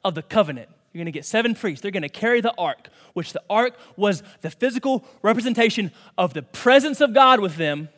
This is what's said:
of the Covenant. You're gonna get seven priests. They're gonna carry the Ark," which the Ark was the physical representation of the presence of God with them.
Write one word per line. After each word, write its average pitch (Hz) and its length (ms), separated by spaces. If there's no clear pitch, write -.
of 180 100
the 156 80
Covenant. 147 460
You're 170 100
gonna 165 80
get - 140
seven 226 280
priests. 170 280
They're 202 100
gonna 165 160
carry 233 320
the 226 180
Ark," 156 320
which - 220
the - 160
Ark 240 280
was 196 260
the 160 100
physical 254 560
representation 226 680
of 180 160
the 147 80
presence 269 600
of 262 120
God 262 280
with 165 160
them. 151 400